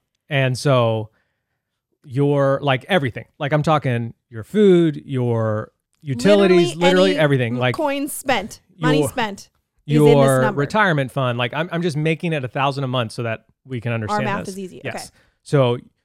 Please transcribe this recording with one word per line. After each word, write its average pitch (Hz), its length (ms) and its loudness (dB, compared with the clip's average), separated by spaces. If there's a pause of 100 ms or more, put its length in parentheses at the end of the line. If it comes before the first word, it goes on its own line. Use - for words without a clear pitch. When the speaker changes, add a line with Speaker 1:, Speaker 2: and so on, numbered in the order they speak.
(300)
Speaker 1:
and 131 280 0
so 117 520 0 (920)
your, 139 580 0
like, 135 280 -2
everything, 143 360 -2 (120)
like, 147 160 -6
I'm 151 100 2
talking 123 500 -2 (160)
your 113 140 -14
food, 175 600 4
your 117 680 -2 (300)
utilities, 180 760 4
Speaker 2:
Literally - 0 -
Speaker 1:
literally 185 360 4
Speaker 2:
any 185 80 -2
Speaker 1:
everything, 131 340 2
Speaker 2:
m-, 123 60 -4
Speaker 1:
like, 123 160 0
Speaker 2:
coins 285 380 -4
spent, - 480 -4 (160)
money 254 220 0
Speaker 1:
your, 277 100 0
Speaker 2:
spent - 400 -8 (360)
is 147 120 2
in 151 80 6
this 143 80 8
Speaker 1:
your 135 300 4
Speaker 2:
number. 131 160 -2
Speaker 1:
retirement 147 520 0
fund. 123 280 -2
Like, 123 140 -2
I'm, 160 180 -4
I'm 165 100 -4
just 160 160 -4
making 160 360 -4
it 139 100 -6
a 123 40 -6
thousand 139 360 -4
a 131 40 -4
month 123 240 -4
so 123 120 -8
that 113 220 -8 (200)
we 127 160 -10
can 120 100 -4
understand 117 360 -4
Speaker 2:
Our 196 100 -4
math 170 80 -8
Speaker 1:
this. 196 100 -12
Speaker 2:
is 196 40 -12
easy. 185 240 -14
Speaker 1:
Yes. 123 120 -10
Speaker 2:
Okay. - 200 -16 (280)
Speaker 1:
So 127 340 0 (280)